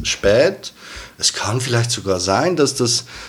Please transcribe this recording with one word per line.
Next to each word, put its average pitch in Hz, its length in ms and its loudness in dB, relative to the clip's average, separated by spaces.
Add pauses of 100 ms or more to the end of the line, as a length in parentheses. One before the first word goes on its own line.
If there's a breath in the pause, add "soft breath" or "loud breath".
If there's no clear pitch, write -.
spät. 135 720 2 (440 loud breath)
Es - 160 0
kann - 260 -4
vielleicht 117 320 0
sogar 95 300 0
sein, 120 340 2
dass 139 200 2
das 120 280 0 (240 loud breath)